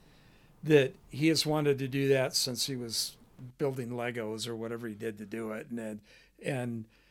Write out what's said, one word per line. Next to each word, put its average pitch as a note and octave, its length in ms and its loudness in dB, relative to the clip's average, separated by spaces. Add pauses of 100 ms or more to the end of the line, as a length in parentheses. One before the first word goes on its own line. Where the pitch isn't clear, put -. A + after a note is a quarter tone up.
(640)
that D3 300 8 (160)
he D3 200 2
has D3+ 160 4
wanted D3 340 2
to C3+ 80 -4
do C3+ 220 0
that C3 260 4
since A#2+ 320 0
he C#3 80 -4
was A#2 400 -4 (420)
building C3+ 340 -2
Legos A#2 560 -4
or A#2 80 -6
whatever A#2 320 -6
he G#2+ 60 -6
did G#2+ 260 -6
to G#2+ 60 -10
do A2 280 -6
it." A2 180 -10
And, A2 300 -8 (420)
and, A#2+ 420 -4 (260)